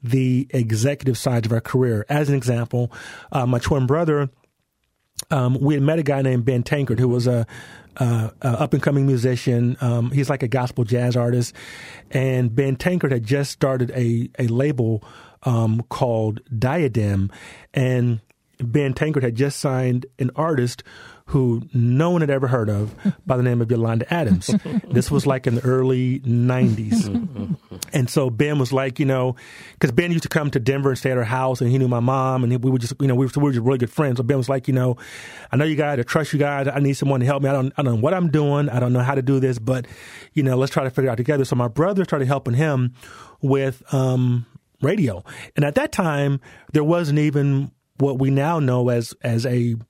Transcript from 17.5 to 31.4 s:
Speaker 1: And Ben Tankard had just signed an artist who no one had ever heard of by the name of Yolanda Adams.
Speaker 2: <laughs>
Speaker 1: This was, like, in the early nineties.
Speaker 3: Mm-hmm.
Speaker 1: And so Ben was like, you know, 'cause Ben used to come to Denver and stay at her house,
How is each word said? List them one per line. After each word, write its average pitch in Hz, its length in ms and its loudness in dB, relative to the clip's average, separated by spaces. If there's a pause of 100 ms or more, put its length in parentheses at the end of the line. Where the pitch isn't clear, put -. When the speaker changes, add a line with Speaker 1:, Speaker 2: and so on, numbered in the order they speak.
Speaker 1:
And 123 460 2 (400)
Ben 131 340 0
Tankard 151 300 -2
had 117 100 -2
just 139 240 0
signed 127 480 -2 (120)
an 127 180 -2
artist 147 460 -2 (440)
who 123 360 0 (100)
no 127 380 2
one 175 120 2
had 143 80 0
ever 135 180 0
heard 120 200 0
of 104 240 -2 (320)
by 135 120 0
the 127 80 0
name 120 180 2
of 113 80 -2
Yolanda 113 420 0
Adams. 117 400 2 (180)
Speaker 2:
<laughs> - 200 -4
Speaker 1:
This 120 220 0
was, 139 160 2
like, 131 180 0
in 120 80 2
the 120 100 0
early 131 600 2
nineties. 120 840 2
Speaker 3:
Mm-hmm. 151 460 -4 (380)
Speaker 1:
And 127 180 0
so 139 180 0
Ben 147 300 0
was 127 140 0
like, 135 260 -2
you 143 80 0
know, 127 300 0 (420)
'cause 135 140 2
Ben 175 180 2
used 165 140 0
to - 40 -8
come 147 220 0
to 143 80 -2
Denver 139 300 0
and 127 100 0
stay 131 140 0
at 127 40 0
her 123 60 0
house, 127 380 -2